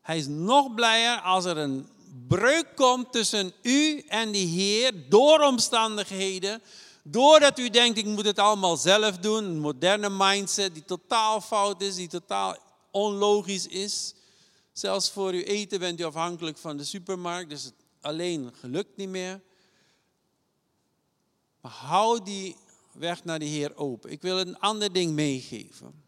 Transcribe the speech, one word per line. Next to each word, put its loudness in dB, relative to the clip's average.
Hij -6
is -4
nog 2
blijer 2
als 2
er -2
een -6
breuk 2
komt 2
tussen -2
u 2
en -2
de -2
Heer 0
door 8
omstandigheden. 0
Doordat 8
u -2
denkt, 4
"Ik -4
moet -4
het -2
allemaal 2
zelf 2
doen." -2
Een -6
moderne 0
mindset 0
die -20
totaal -2
fout -2
is, -6
die -10
totaal -6
onlogisch 0
is. -8
Zelfs -4
voor -4
uw -4
eten -6
bent -6
u -6
afhankelijk -6
van -10
de -12
supermarkt, -8
dus -14
het -16
alleen -6
gelukt -8
niet -10
meer. -10
Maar -18
hou 0
die -10
weg -8
naar -6
de -6
Heer -6
open. -8
Ik -14
wil -4
een -6
ander -2
ding 0
meegeven. -6